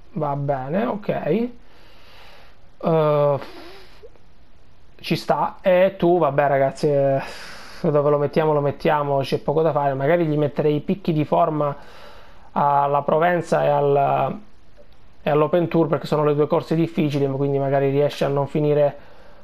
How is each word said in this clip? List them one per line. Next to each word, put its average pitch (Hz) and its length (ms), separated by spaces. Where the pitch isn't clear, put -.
va 147 220
bene, 143 500
ok. 208 640
Eh, 147 580
ci - 140
sta. 156 440
E 185 380
Tu, 175 220
vabbè 143 280
ragazzi, 135 400
eh, 139 340
dove 147 280
lo 147 100
mettiamo 156 340
lo 147 80
mettiamo, 143 580
c'è 139 200
poco 151 240
da 160 80
fare. 143 240
Magari 160 320
gli 151 100
metterei 151 380
i 143 60
picchi - 320
di 151 120
forma 156 500
alla 143 500
Provenza 165 640
e 147 40
al, 139 680
e 156 80
all'Open 156 360
Tour, 165 200
perché 147 180
sono 151 180
le 147 120
due 147 100
corse 160 300
difficili, 151 520
quindi 139 300
magari 139 320
riesce 143 340
a 147 40
non 139 180
finire 147 520